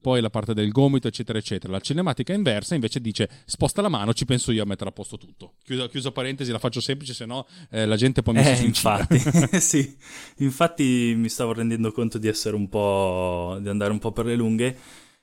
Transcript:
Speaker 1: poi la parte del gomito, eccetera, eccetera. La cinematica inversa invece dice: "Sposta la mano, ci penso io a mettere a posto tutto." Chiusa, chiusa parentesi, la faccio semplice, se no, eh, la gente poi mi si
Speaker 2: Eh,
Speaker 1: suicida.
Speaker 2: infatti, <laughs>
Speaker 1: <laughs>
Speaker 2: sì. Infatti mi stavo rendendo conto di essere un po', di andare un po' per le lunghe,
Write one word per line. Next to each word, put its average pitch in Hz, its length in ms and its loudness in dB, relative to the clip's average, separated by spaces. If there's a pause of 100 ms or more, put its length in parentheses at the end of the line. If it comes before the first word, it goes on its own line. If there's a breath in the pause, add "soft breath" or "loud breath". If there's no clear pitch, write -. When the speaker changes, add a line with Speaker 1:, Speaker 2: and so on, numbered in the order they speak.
Speaker 1:
poi 127 200 2
la 110 100 0
parte 110 240 -2
del 107 160 0
gomito, 135 380 2
eccetera, 110 300 -6
eccetera. 92 340 -6
La 95 80 -4
cinematica 156 520 -2
inversa 165 420 0
invece 127 260 -2
dice: 110 280 -2 (160 loud breath)
"Sposta - 380 -2
la 208 60 2
mano, 113 240 0
ci - 120 -2
penso 127 280 0
io 107 100 0
a 101 40 -4
mettere 98 240 -6
a - 20 -10
posto 104 260 -14
tutto." - 440 -20
Chiusa, 127 260 -6
chiusa 135 240 -6
parentesi, 135 380 -6
la 113 80 -2
faccio 120 220 -4
semplice, 135 340 -6
se 117 120 -12
no, 127 200 -10 (240 loud breath)
eh, 110 160 0
la 107 100 4
gente 131 260 2
poi 117 120 2
mi 123 100 8
si 147 60 8
Speaker 2:
Eh, 123 60 6
Speaker 1:
suicida. 117 520 2
Speaker 2:
infatti, 156 100 6
<laughs> 143 300 4
Speaker 1:
<laughs> 190 120 2
Speaker 2:
sì. - 360 0 (420 loud breath)
Infatti 131 800 2
mi 113 120 2
stavo 113 240 -2
rendendo 113 400 -2
conto 117 260 -2
di 107 100 -2
essere 107 280 -2
un 101 120 -2
po', 92 920 0
di 101 80 -8
andare 101 240 0
un 107 60 -2
po' 110 140 -4
per 117 140 -2
le 120 80 0
lunghe, 120 420 0 (460 loud breath)